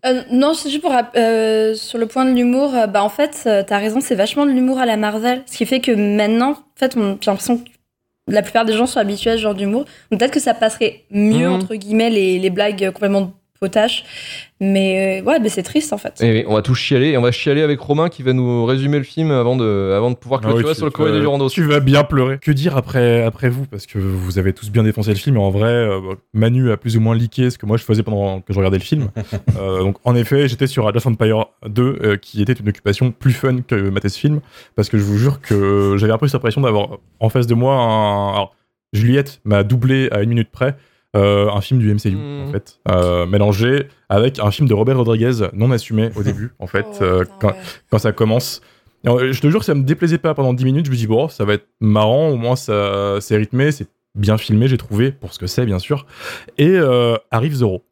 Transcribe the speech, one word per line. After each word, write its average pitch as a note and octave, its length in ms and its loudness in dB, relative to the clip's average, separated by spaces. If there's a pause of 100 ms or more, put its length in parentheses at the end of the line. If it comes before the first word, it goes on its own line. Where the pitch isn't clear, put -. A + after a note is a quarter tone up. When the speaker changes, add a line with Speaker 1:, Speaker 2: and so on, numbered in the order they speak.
Speaker 1:
c'est B3+ 40 0
Speaker 2:
Euh, B3+ 120 0 (120)
non, C#4 200 4
c'est D#4+ 160 -6
juste D4 120 -4
pour E4+ 100 -2
rapp-, A#3+ 260 -2
euh, A3 580 2
sur - 220 -10
le A3+ 100 -2
point C4 180 0
de C4 80 2
l'humour, B3+ 400 2
euh, A#3 140 2
bah, G3+ 160 0
en G#3+ 60 0
fait, D4+ 360 -4
euh, G#3 200 2
t'as G3+ 140 -2
raison, G#3+ 220 -2
c'est C4 140 -2
vachement A3 300 0
de C#4+ 60 2
l'humour B3+ 280 2
à B3+ 60 2
la A3+ 120 0
Marvel, A3 480 -2
ce - 120 -16
qui A3+ 80 0
fait C4 160 0
que B3 100 0
maintenant, G#3+ 600 2
en D4 60 -4 (220)
fait, C4 180 0
on, G3+ 240 0
j'ai - 100 -2
l'impression G#3+ 260 -2
que A#3+ 120 -10 (580)
la G3+ 140 2
plupart A3+ 240 0
des A3 80 0
gens A3+ 120 2
sont B3+ 140 -2
habitués G3+ 320 -2
à A3+ 60 0
ce A3 40 -4
genre G#3 140 -2
d'humour, G3+ 280 -2 (260)
donc G3+ 100 -2
peut-être C4+ 140 0
que D4+ 80 2
ça A#3+ 120 0
passerait A3 580 -2
mieux, G#3 380 2
Speaker 3:
Mhm. F#3 40 2
Speaker 2:
entre F#3 220 -2
guillemets, A3 340 0
les, F#3+ 300 2
les F#3 100 0
blagues G3 420 -2
complètement G3 420 -2 (280)
potaches, G#3 420 0 (560)
mais, F#3+ 600 0
euh, - 40 -14
ouais, D4 140 2
mais A3 100 0
c'est G3 120 -6
triste, D4 320 -2
en G#3 60 -6
fait. - 220 -12
Speaker 3:
Et A2+ 100 4
oui, A2 160 2
on G#2+ 80 0
va G#2+ 80 2
tous C3 120 0
chialer, C3+ 340 0
et C#3+ 80 2
on A#2+ 40 2
va B2 100 2
chialer C#3+ 300 0
avec D3 180 0
Romain D#3 300 0
qui C#3 140 -16
va C3 100 2
nous B2 320 0
résumer C3+ 320 0
le C#3 60 -2
film D#3+ 260 -4
avant B2+ 260 2
de, G2+ 400 0
avant A2+ 160 0
de B2 40 -4
pouvoir B2+ 280 -4
Speaker 1:
Ah G#2+ 40 -2
oui, A2+ 60 2
Speaker 3:
clôturer A#2 200 2
Speaker 1:
tu, D#3 40 -4
Speaker 3:
sur D#3+ 80 -4
le D3 60 -2
Speaker 1:
tu - 60 -14
Speaker 3:
courrier D#3 160 2
Speaker 1:
vas, D#3 60 0
Speaker 3:
du D3 40 0
Girondos. C#3 260 0
Speaker 1:
tu F3 140 0
vas D3 160 2
bien C#3 240 4
pleurer. C3+ 360 0
Que - 120 -2
dire D3 240 0
après, A#2+ 480 2
après A2+ 260 -2
vous ? C3 180 -6
Parce - 180 -14
que - 140 -8
vous F#2+ 400 -2
avez F#2+ 140 0
tous G#2 180 -10
bien A2+ 100 2
défoncé A2 300 0
le G#2 40 2
film, B2+ 200 0
et A2+ 40 2
en G2 120 2
vrai, G#2 200 0
euh, A2 280 0 (340)
Manu A#2 380 2
a G#2 60 0
plus A2+ 200 -2
ou A2 40 4
moins A2+ 140 2
leaké A#2+ 360 0
ce - 80 -10
que G#2 80 -8
moi A2 100 2
je A2+ 60 -4
faisais A2 180 2
pendant G2+ 400 -2
que - 120 -8
je F#2+ 40 0
regardais F#2+ 220 2
le F#2 40 -10
film. C#3+ 320 -2
Speaker 4:
<laughs> A2 60 -8 (380)
Speaker 1:
Euh, F#2+ 240 -2
donc G2 220 -2
en B2 100 2
effet, C#3 320 2
j'étais B2 200 -2
sur A#2 200 -2
Age G#2 80 0
of A#2+ 100 0
Empires A2 400 0 (220)
deux, B2 360 -2
euh, G#2 140 2
qui - 240 -6
était G2+ 120 2
une G2+ 160 -4
occupation G#2 420 -2
plus B2+ 220 0
fun B2+ 280 -2
que B2 140 -4 (140)
mater G2 200 -2
ce - 80 -10
film, D3+ 220 0 (360)
parce G#2 140 0
que A2+ 80 2
je G#2 60 2
vous G#2 140 0
jure C#3 240 0
que G2+ 560 2
j'avais G#2+ 160 2
un - 40 0
peu - 100 0
cette C3+ 80 -2
impression A#2+ 260 -2
d'avoir G#2+ 360 0 (220)
en A2+ 100 2
face B2 180 0
de A#2+ 60 2
moi B2+ 220 2
un, G#2 580 0
alors, G2+ 220 -4 (380)
Juliette B2 500 0
m'a G2+ 200 2
doublé B2+ 480 2
à G#2 120 -2
une A2 60 0
minute A#2 220 0
près, C#3 240 -2 (400)
euh, G2+ 340 4
un G2+ 120 -2
film B2+ 180 0
du G#2+ 120 2
M G#2 80 0
C G#2 100 -2
U, F#2+ 60 0
Speaker 3:
Mhm. C#3 320 -8
Speaker 1:
en C#3+ 40 -8
fait, - 280 -10 (100)
euh, F2 360 2
mélangé G#2 600 0 (220)
avec A#2 300 0
un G#2 120 0
film C#3+ 160 0
de A2 60 4
Robert A2+ 240 2
Rodriguez A2+ 560 0
non A2+ 180 2
assumé A2+ 440 -2
au G#2 80 -6
Speaker 3:
<laughs> - 0 -
Speaker 1:
début, G2 360 -4
en F#2+ 80 -12
fait, G2 180 -4 (140)
Speaker 2:
Oh, - 40 0
Speaker 1:
euh, F#2 180 2
Speaker 2:
putain, F#2 180 -6
Speaker 1:
quand, G#2 100 0
Speaker 2:
ouais. F#2 60 -4 (340)
Speaker 1:
quand A2+ 100 2
ça A2 120 -2
commence. A2+ 500 -2 (420)
Alors, B2 160 2
je B2+ 220 0
te D3 80 4
jure D#3+ 100 2
que - 60 -8
ça E3 80 0
me C#3+ 100 0
déplaisait D#3+ 360 0
pas D#3 160 -2
pendant C3 180 0
dix B2+ 100 -2
minutes, C3+ 220 0
je C3+ 60 -4
me B2+ 40 0
dis, A2+ 120 -2
bon, A#2 200 2
ça - 160 -6
va G#2 120 0
être G2+ 100 -6 (140)
marrant, A2 500 2
au C#3 80 0
moins A#2 180 0
ça, G2+ 640 -2
c'est A2 160 -2
rythmé, B2 360 0
c'est D3+ 160 -8 (260)
bien G#2 240 2
filmé, G#2+ 300 2
j'ai C3 100 2
trouvé, A#2 340 -2
pour A2+ 220 -14
ce - 60 -18
que F#2 80 -8
c'est, B2+ 180 -2
bien F#2+ 140 -2
sûr. C#3 260 -6 (540)
Et, D3 100 6
euh, B2 460 2 (160)
arrive C#3 240 -2
Zorro. A2 360 0